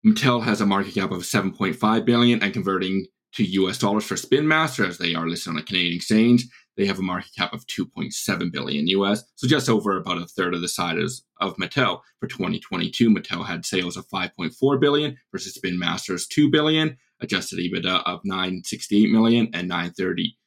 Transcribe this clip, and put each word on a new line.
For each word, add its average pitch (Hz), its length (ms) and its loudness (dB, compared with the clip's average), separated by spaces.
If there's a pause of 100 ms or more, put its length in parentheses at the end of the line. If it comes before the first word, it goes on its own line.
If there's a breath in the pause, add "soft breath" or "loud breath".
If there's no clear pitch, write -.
Mattel 117 360 4
has 110 200 0
a 101 40 4
market 98 280 0
cap 95 160 -2
of 87 160 -6
seven 95 260 0
point 92 240 -2
five 110 300 2
billion, 120 360 4
and 98 120 -2
converting 95 500 -2 (300)
to - 100 2
U 95 240 2
S 90 100 -4
dollars 107 260 0
for 95 120 -4
Spin 147 320 2
Master, 156 380 2
as 87 100 -6
they 85 180 -2
are 82 140 -2
listed 85 240 -6
on 80 60 -4
a 78 40 -8
Canadian 87 320 -2
exchange, 117 520 4 (300 soft breath)
they 101 100 0
have 95 120 -2
a 95 40 -4
market 90 340 -6
cap - 160 -2
of - 140 -12
two - 180 -4
point - 300 -8
seven 90 360 -2
billion 73 360 -4
U 95 200 0
S, 104 160 -2 (120)
so - 120 -6
just 131 220 2
over 104 280 2
about 90 220 -6
a 87 80 -10
third 90 280 -2
of 87 80 -4
the 87 60 -6
size 87 540 -4 (180)
of 113 160 -4
Mattel. 92 440 -2 (180 soft breath)
For - 80 -8
twenty 90 340 -4
twenty-two, 87 500 0
Mattel 92 340 0
had 82 220 -8
sales 90 300 -2
of 92 100 -12
five 90 280 -6
point 87 200 -6
four 139 240 2
billion 143 400 2 (120)
versus 95 240 -10
Spin 90 240 -4
Master's 87 480 -4
two 151 240 4
billion, 156 460 2 (240)
adjusted 90 400 -4
ebitda 90 440 -2
of 90 200 -4
nine 92 400 -2
sixty-eight 107 480 2
million 113 400 6
and 90 160 -4
nine 87 240 -4
thirty 90 440 -2 (100)